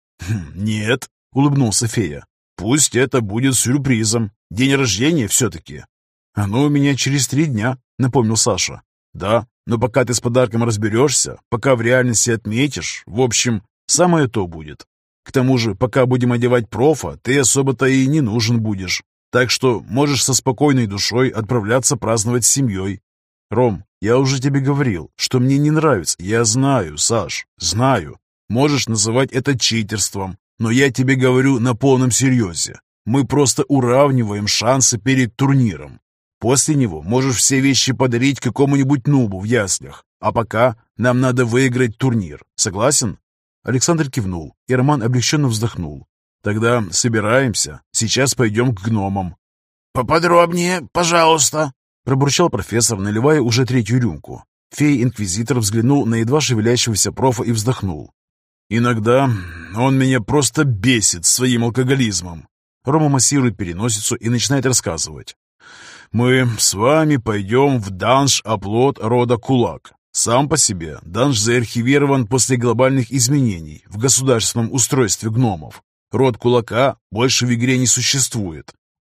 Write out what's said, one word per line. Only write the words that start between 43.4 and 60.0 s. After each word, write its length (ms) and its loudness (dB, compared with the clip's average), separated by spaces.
Александр 460 0
кивнул, 440 -6
и 80 0
Роман 280 2
облегченно 440 0
вздохнул. 580 -6
"Тогда 480 0
собираемся. 880 0
Сейчас 420 0
пойдем 400 0
к 60 -10
гномам". 560 -4
"Поподробнее, 1000 2
пожалуйста", 800 2
пробурчал 460 2
профессор, 500 -2
наливая 400 2
уже 260 2
третью 360 0
рюмку. 420 -6
Фей-инквизитор 880 0
взглянул 460 2
на 100 0
едва 260 0
шевелящегося 720 0
профа 300 0
и 100 0
вздохнул. 580 -4
"Иногда 600 2
он 200 2
меня 220 2